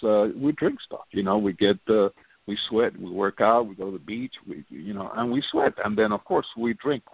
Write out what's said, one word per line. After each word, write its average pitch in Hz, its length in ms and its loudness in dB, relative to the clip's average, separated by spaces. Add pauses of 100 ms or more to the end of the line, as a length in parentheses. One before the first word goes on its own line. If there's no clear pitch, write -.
uh, 107 240 4 (100)
we 135 160 0
drink 175 320 -2
stuff. - 280 -14
You 98 100 -2
know, 98 160 2
we 101 160 0
get, 98 240 2 (100)
uh, 104 220 4 (360)
we 104 120 -6 (100)
sweat, 113 320 0
we 95 100 -10
work 98 300 -2
out, 117 260 6
we 98 80 -12
go 95 120 -8
to 98 60 -6
the 85 120 -10
beach, 123 300 -8 (120)
we, 73 220 -12
you 80 240 -10
know, 98 240 -8
and 120 160 0
we 139 180 0
sweat. - 220 2 (100)
And 107 140 -2
then, 107 160 4
of 101 140 -4
course, 175 180 0 (100)
we 117 200 -2
drink. 131 280 -4 (120)